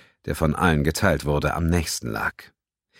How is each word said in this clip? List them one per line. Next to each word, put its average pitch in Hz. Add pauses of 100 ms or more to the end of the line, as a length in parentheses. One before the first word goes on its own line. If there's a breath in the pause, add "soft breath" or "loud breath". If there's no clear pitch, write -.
(240 loud breath)
der -
von 76
allen 78
geteilt 78
wurde, 73
am 85
nächsten 82
lag. 53 (680 soft breath)